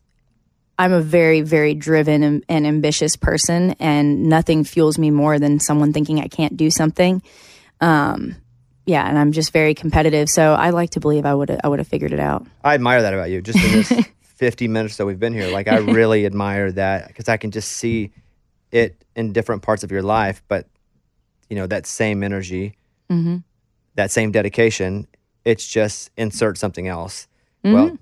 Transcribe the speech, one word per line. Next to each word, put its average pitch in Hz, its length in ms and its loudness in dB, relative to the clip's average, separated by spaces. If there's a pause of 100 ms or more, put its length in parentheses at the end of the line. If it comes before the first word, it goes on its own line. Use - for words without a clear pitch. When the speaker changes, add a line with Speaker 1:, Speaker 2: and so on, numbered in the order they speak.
(800)
Speaker 1:
I'm 185 140 2
a 175 80 4
very, 160 400 4
very 151 340 2
driven 151 480 2
and, 147 260 0
and 156 200 0
ambitious 151 480 0
person, 175 640 0
and 147 480 2
nothing 160 340 2
fuels 156 340 2
me 156 140 2
more 147 300 2
than 147 180 2
someone 147 340 0
thinking 151 280 -2
I - 80 -8
can't - 280 -4
do 156 140 2
something. 180 500 2 (600)
Um, 160 560 0 (500)
yeah, 160 220 0
and 147 100 0
I'm 147 140 4
just 156 200 -4
very 156 220 2
competitive, 156 540 0
so 156 240 4
I 170 180 2
like 170 200 0
to - 100 -6
believe 147 240 0
I 143 100 0
woulda, 143 300 -2
I 147 40 0
woulda 151 160 -2
figured - 280 -4
it - 80 -4
out. 147 260 -4 (160)
Speaker 2:
I 147 120 2
admire 123 280 2
that 98 120 0
about 90 160 -4
you, 92 100 -4
just 117 240 0
in 190 80 2
this 220 200 4 (240)
Speaker 1:
<laughs> - 60 -20
Speaker 2:
fifty 120 460 -4
minutes 110 300 -4
that 101 80 -2
we've 95 120 -6
been 117 140 -2
here. 101 160 -4
Like, 98 200 -4
I 110 80 4
Speaker 1:
<laughs> 110 220 2
Speaker 2:
really 110 280 4
admire 101 460 -2
that, 98 420 -4
'cause 117 140 -10
I 113 80 0
can 107 140 -6
just 104 220 -8
see 117 380 -6 (600)
it 117 320 0 (140)
in 113 160 -4
different 110 300 -4
parts 110 220 -2
of 90 80 -10
your 95 100 -4
life, 101 460 -2
but, 92 180 -4 (840)
you 104 80 -8
know, 92 100 -6
that 95 200 -6
same 104 360 -2
energy, 98 540 -6 (340)
Speaker 1:
Mm-hmm. 170 260 -2 (580)
Speaker 2:
that 98 160 -2
same 110 220 0
dedication, 104 760 0 (380)
it's 113 220 -2
just - 500 -4
insert 110 420 -4
something 95 300 -8
else. 85 400 -12 (360)
Speaker 1:
Mm-hmm. 208 100 4
Speaker 2:
Well, 302 280 2